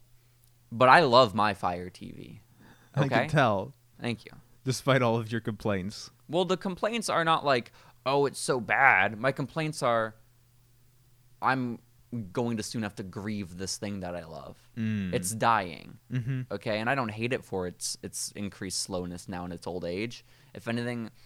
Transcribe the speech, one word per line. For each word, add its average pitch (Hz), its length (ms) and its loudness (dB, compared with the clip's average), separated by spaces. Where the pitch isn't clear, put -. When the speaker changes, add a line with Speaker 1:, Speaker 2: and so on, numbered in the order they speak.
Speaker 1:
But 120 160 6
I 135 120 12
love 123 340 8
my 104 180 2
Fire 90 380 -6
T - 220 -16
V. - 280 -16
Speaker 2:
I 139 140 2
can 127 100 -4
Speaker 1:
Okay? 139 100 2
Speaker 2:
tell. 123 460 2
Speaker 1:
Thank 117 240 -6
you. - 80 -20
Speaker 2:
Despite 131 380 2
all 117 160 4
of 110 120 -6
your 117 120 -4
complaints. 104 680 -4
Speaker 1:
Well, 175 160 0
the 180 100 0
complaints 208 540 -4
are 156 140 2
not 160 200 2
like, 131 280 0
"Oh, 143 180 4
it's - 160 -2
so 139 180 0
bad." 107 640 6
My 135 120 2
complaints 156 500 -4
are, 113 320 2
I'm 123 380 0
going 120 240 -2
to 107 60 -2
soon 113 220 -6
have 101 100 -8
to - 80 -10
grieve 98 560 -8
this 92 180 -6
thing 101 240 -8
that 90 140 -8
I 85 100 -10
love. 76 320 -14
Speaker 2:
Mm. 107 340 -2
Speaker 1:
It's 92 200 -2
dying. 107 680 0
Speaker 2:
Mm-hmm. 127 300 -4
Speaker 1:
Okay? 104 260 -2
And 113 100 -2
I 135 60 2
don't 123 160 -2
hate 113 220 -4
it 123 120 -2
for 92 220 -4
its, - 380 -8
its - 320 -8
increased 98 460 -8
slowness 90 460 -6
now 90 160 -8
in 90 60 -8
its 85 160 -12
old 87 180 -6
age. 98 400 -6
If - 140 -12
anything, 120 420 -6